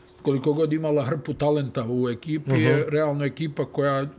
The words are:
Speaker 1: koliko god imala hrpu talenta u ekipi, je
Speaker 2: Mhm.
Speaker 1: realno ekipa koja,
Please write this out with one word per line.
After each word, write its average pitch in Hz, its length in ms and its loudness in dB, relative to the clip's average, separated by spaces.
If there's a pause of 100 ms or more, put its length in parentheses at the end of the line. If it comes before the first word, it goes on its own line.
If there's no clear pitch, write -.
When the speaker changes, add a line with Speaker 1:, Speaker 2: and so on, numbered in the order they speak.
(220)
Speaker 1:
koliko 143 320 0
god 151 200 0
imala 151 300 2
hrpu 143 300 -4
talenta 143 520 0
u 123 240 0
ekipi, 139 440 -4
je 123 220 6
Speaker 2:
Mhm. 147 140 0
Speaker 1:
realno 147 360 0
ekipa 147 400 -4
koja, 139 400 0 (140)